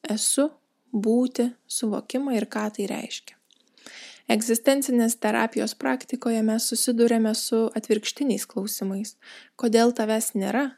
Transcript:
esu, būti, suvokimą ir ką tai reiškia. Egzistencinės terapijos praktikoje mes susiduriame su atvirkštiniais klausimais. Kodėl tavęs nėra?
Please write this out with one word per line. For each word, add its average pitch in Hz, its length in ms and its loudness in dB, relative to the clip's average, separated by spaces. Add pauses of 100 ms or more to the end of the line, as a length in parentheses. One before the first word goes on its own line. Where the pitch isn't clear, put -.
esu, 277 460 2 (420)
būti, 240 540 2 (160)
suvokimą 254 720 -4
ir 208 80 0
ką 214 240 -4
tai 202 220 -4
reiškia. - 480 -10 (920)
Egzistencinės 233 880 2
terapijos 220 580 0
praktikoje 254 720 -2
mes 220 240 0
susiduriame 233 640 2
su 226 300 0 (100)
atvirkštiniais 214 720 0
klausimais. 196 720 -6 (420)
Kodėl 233 400 4
tavęs 220 380 -2
nėra? 208 320 0 (120)